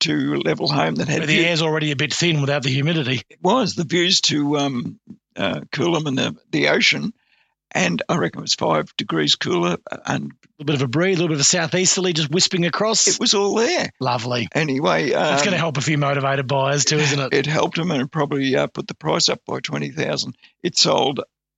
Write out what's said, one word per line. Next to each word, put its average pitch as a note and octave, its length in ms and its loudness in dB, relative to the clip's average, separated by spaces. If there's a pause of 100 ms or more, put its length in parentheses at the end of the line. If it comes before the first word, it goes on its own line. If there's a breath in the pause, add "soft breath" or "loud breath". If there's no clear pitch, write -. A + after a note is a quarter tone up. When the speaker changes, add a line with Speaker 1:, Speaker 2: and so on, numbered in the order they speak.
Speaker 1:
to D3 340 0
level E3 320 0
home D#3 280 0
that - 120 -2
had C#3 140 0
Speaker 2:
But D3+ 80 -4
the D#3 80 4
Speaker 1:
view- E3 80 4
Speaker 2:
air's E3 160 0
already D#3 300 0
a C#3+ 40 -2
bit D3 180 -2
thin D#3+ 280 2
without C#3 220 0
the C3+ 60 -2
humidity. C#3 600 0
Speaker 1:
It - 120 -20
was. G3+ 340 2
The F3 100 -2
views F3 360 2
to, D3 380 0
um, C3+ 400 -4 (380)
uh, - 240 -2 (100)
Coolum D#3+ 340 0
and C#3+ 120 -2
the, - 180 -2 (160)
the D3 180 2
ocean, E3 440 2 (580)
and F3 380 0
I F3 80 2
reckon E3+ 220 -2
it - 20 -10
was - 140 -2
five D#3 420 -2
degrees D3+ 380 0
cooler. F3 420 0 (120)
And C#3+ 440 -6
Speaker 2:
A - 20 -20 (220)
little D3+ 80 -14
bit D3 100 2
of B2+ 60 0
a C#3 80 0
breeze, F3 280 2
a D#3+ 40 2
little F3 80 2
bit D#3 60 0
of C#3 60 -2
a - 40 2
southeasterly F3+ 680 2
just D#3 180 -2
wisping E3+ 360 2
across. G#3 420 0
Speaker 1:
it - 140 0
was A3+ 140 2
all G3+ 200 2
there. B3+ 360 0 (100)
Speaker 2:
Lovely. B2 520 -2
Speaker 1:
Anyway, D#3 580 0
Speaker 2:
That's C#3+ 320 2
Speaker 1:
um, - 20 2
Speaker 2:
gonna F#3 120 0
help D3+ 200 -2
a D3 40 -2
few D3+ 160 0
motivated C#3 500 0
buyers C#3 360 2
too, D3+ 140 2
isn't D3 220 2
it? C3+ 140 -2
Speaker 1:
It C3+ 120 4
helped D#3 320 0
them, F3 140 -2
and C3+ 100 0
it D3 100 -4
probably, C#3 460 0
uh, C#3+ 100 2
put - 200 -10
the - 80 -10
price D#3+ 340 0
up - 180 -2
by C3 140 -6
twenty D3 300 -6
thousand. C3+ 440 -4 (280 soft breath)
It F3 140 -4
sold - 440 2 (360)